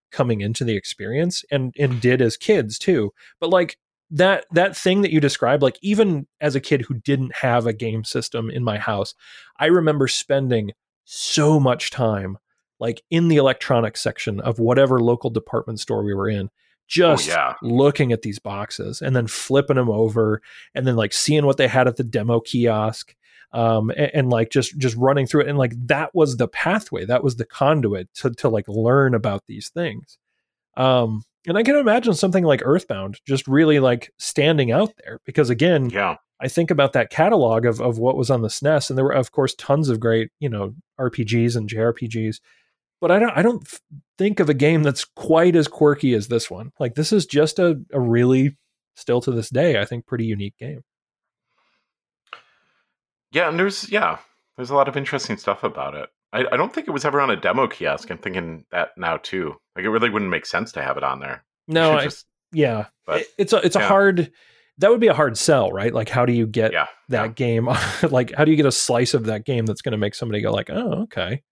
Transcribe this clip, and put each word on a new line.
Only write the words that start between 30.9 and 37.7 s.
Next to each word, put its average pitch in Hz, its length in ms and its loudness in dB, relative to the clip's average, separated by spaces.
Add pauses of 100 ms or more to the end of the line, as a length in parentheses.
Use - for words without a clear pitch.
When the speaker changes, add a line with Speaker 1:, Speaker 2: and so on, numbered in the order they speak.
Speaker 1:
and 170 100 -2
I 220 60 4
can 277 140 4
imagine 240 380 2
something 185 300 0
like 147 200 4
Earthbound 104 640 -2
just 135 220 -2
really, 151 320 6
like, 127 380 0
standing 147 520 0
out 190 220 2 (100)
there - 220 -18
because, 143 260 0
again, 139 380 2
Speaker 2:
Yeah. 95 280 -2 (240)
Speaker 1:
I 131 80 -6
think 165 220 0
about 143 240 2
that 120 160 0
catalog 143 540 2
of, 117 160 0